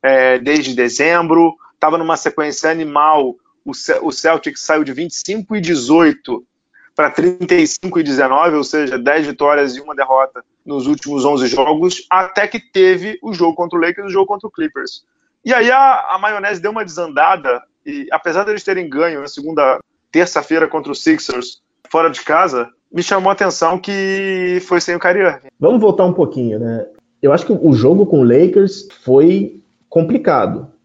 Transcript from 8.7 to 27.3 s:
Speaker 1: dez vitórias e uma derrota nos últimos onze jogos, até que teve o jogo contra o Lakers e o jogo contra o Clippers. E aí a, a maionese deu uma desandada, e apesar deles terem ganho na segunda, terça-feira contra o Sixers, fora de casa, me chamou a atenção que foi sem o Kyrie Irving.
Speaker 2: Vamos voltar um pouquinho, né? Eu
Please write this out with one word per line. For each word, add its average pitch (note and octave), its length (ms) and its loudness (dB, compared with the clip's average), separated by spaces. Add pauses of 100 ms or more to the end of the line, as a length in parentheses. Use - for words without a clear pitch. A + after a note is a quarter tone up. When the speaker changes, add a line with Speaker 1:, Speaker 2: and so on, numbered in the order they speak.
Speaker 1:
dez D3 260 0
vitórias C#3+ 500 0
e C3+ 60 -16
uma D3+ 140 -12
derrota C3 480 0 (220)
nos C3+ 200 -6
últimos C#3+ 400 -2
onze C#3 220 2
jogos, D#3 600 0
até F#3 360 0
que G#3 140 -8
teve F#3 640 0
o A3 100 -8
jogo E3+ 220 0
contra F3 240 -4
o - 20 0
Lakers F3 240 -4
e G3 40 -10
o F3+ 40 -10
jogo F#3+ 140 2
contra G3+ 200 -6
o - 40 -12
Clippers. - 520 -8 (400)
E A#3 100 0
aí A#3+ 180 2
a, C4 400 4
a F#3+ 80 -2
maionese G3+ 420 -4
deu G3 100 -4
uma A3 140 -6
desandada, D#3 800 -2 (220)
e C#3+ 260 -10
apesar F3+ 320 -2
deles G#3 200 -4
terem F#3 240 -4
ganho D3+ 340 -2
na C#3+ 60 -12
segunda, C#3+ 520 0 (320)
terça-feira D#3+ 560 0
contra D3+ 240 -6
o C3+ 40 -6
Sixers, C3 680 -4 (280)
fora D#3+ 220 2
de B2+ 100 -12
casa, D3+ 480 0 (220)
me E3+ 100 -4
chamou F#3+ 300 0
a - 20 0
atenção F3+ 460 0
que F#3+ 880 -4
foi F3+ 120 2
sem F3 160 -4
o E3+ 40 -4
Kyrie F#3 240 2
Irving. D#3 240 -2 (120)
Speaker 2:
Vamos G#3 220 4
voltar G3+ 240 4
um F3 80 2
pouquinho, A#2+ 460 -2
né? A2+ 260 -6 (360)
Eu C#3 120 4